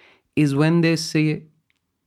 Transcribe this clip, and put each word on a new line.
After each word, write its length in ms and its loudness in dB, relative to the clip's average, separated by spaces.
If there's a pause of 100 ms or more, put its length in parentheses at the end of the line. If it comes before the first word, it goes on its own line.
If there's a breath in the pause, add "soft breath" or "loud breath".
(360 soft breath)
is 200 0
when 260 2
they 160 2
say, 460 -2 (640)